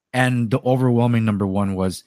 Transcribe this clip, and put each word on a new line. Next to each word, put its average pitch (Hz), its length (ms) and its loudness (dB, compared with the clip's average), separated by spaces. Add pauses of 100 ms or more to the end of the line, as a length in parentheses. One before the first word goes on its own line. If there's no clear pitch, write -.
(140)
And 127 380 0
the 135 100 2
overwhelming 120 640 2
number 101 220 0
one 98 280 -2
was, 92 320 -4